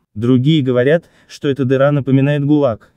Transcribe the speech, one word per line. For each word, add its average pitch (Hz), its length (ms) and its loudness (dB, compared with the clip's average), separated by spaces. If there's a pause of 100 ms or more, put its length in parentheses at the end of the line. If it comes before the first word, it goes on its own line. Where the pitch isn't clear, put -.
(140)
Другие 127 480 0
говорят, 127 480 0 (160)
что - 220 -8
эта 139 160 -4
дыра 135 260 0
напоминает 139 540 0
гулаг, 139 520 -2